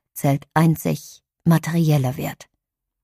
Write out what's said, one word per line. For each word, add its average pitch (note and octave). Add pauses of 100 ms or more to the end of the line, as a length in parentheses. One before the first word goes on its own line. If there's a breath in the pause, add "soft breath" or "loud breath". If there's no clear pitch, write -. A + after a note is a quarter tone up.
(120)
zählt C#3+
einzig D#3+ (220)
materieller D#3
Wert. - (540)